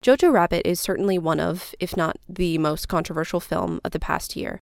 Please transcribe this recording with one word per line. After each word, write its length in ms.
Jojo 300
Rabbit 340
is 140
certainly 380
one 240
of, 360
if 200
not 180
the 280
most 300
controversial 540
film 420
of 80
the 80
past 380
year. 340